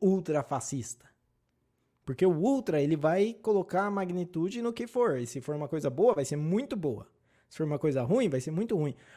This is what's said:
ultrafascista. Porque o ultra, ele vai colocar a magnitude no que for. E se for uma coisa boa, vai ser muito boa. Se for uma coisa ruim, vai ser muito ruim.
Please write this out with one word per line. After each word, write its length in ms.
ultrafascista. 1040
Porque 220
o 100
ultra, 460
ele 160
vai 440
colocar 440
a 60
magnitude 720
no 120
que 140
for. 320
E 80
se 120
for 160
uma 120
coisa 220
boa, 260
vai 100
ser 100
muito 400
boa. 320
Se 100
for 80
uma 140
coisa 220
ruim, 260
vai 140
ser 100
muito 240
ruim. 200